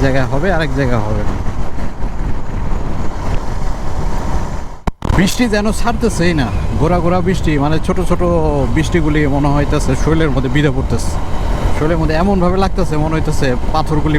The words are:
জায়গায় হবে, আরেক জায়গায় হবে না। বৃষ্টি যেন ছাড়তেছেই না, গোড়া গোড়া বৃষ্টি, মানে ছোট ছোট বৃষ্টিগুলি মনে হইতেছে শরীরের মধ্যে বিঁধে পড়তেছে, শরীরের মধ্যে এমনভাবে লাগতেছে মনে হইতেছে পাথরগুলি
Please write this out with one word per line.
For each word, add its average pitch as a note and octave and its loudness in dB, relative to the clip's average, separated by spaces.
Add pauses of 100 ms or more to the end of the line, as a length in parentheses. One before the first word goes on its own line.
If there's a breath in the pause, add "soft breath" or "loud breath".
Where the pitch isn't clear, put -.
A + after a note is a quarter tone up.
জায়গায় C3 2
হবে, D#3+ 0
আরেক D#3+ 0
জায়গায় B2 0
হবে G#2 0
না। F#2+ 0 (3750)
বৃষ্টি G3+ 0
যেন G#3 0
ছাড়তেছেই G#3 0
না, C#3 0 (340)
গোড়া E3 2
গোড়া F3 0
বৃষ্টি, E3+ 0
মানে D3+ 0
ছোট F#3 -2
ছোট F3 0 (520)
বৃষ্টিগুলি D3+ 0
মনে C#3+ 0
হইতেছে C#3+ 0
শরীরের D#3 2
মধ্যে C3 0
বিঁধে D3 0
পড়তেছে, A2 0 (680)
শরীরের D#3+ 0
মধ্যে D#3 0
এমনভাবে F3+ 2
লাগতেছে F3+ 0
মনে D#3+ 0
হইতেছে D3+ 0 (160)
পাথরগুলি D3+ 0